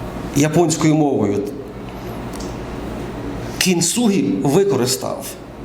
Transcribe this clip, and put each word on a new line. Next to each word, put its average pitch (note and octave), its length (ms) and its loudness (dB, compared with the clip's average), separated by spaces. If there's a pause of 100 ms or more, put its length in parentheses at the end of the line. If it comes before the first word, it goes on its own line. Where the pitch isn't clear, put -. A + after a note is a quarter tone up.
(360)
японською D#3 600 4
мовою, A2 480 2 (2250)
кінсугі F#3+ 760 2 (100)
використав, C#3 840 2 (400)